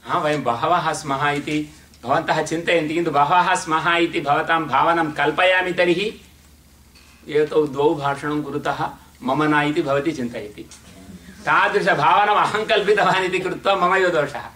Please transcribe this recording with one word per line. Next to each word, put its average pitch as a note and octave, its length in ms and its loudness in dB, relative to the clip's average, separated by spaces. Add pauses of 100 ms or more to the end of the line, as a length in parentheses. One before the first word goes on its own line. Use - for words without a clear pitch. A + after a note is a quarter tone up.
हा, D#3 120 -2
वयं D3 240 -2
बहवः D#3 500 0
स्मः C#3+ 360 -2
इति D3+ 460 -4 (280)
भवन्तः D#3 400 0
चिन्तयन्ति, D#3+ 500 -2
किन्तु E3 180 -2
बहवः F3 440 4
स्मः E3+ 400 0
इति E3+ 260 0
भवतां D#3 440 0
भावनां D#3 460 2
कल्पयामि F3+ 600 2
तर्हि F3+ 480 0 (1040)
एतौ D3+ 400 0
द्वौ C#3+ 280 2
भाषणं C#3+ 460 -4
कुरुतः C#3+ 480 -4 (340)
मम C#3 200 0
न D3 240 2
इति D#3 140 0
भवती C#3 300 0
चिन्तयति. A#2+ 580 -10 (760)
तादृशभावनाम् F#3 920 2
अहं G#3 280 0
कल्पितवान् G3+ 600 2
इति F3+ 140 -2
कृत्वा F3+ 360 -2
मम F#3 200 2
एव F#3 140 2
दोषः. C#3+ 340 -2 (120)